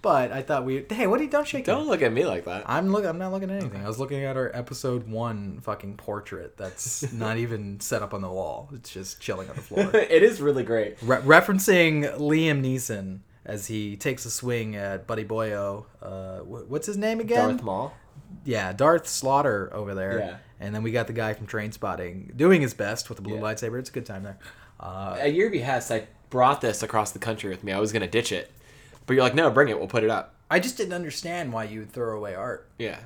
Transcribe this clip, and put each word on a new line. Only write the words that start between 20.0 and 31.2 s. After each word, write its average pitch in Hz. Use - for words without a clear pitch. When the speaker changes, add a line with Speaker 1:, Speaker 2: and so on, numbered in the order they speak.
Speaker 2:
Yeah. 92
Speaker 1:
And 104
then 110
we 113
got 117
the 123
guy 110
from 104
Trainspotting 98
doing 165
his 123
best 107
with 113
the 101
blue 107
Speaker 2:
Yeah. 104
Speaker 1:
lightsaber. 110
It's 131
a -
good 123
time 98
there. 98
Uh, 95
Speaker 2:
At 147
your 208
behest, 131
I 113
brought 127
this 113
across 107
the 95
country 110
with 92
me. 101
I 95
was 107
gonna 101
ditch 101
it. 87
But 131
you're 131
like, 120
"No, 156
bring 139
it. 104
We'll 92
put 113
it 110
up." 104
Speaker 1:
I 180
just 247
didn't 180
understand 170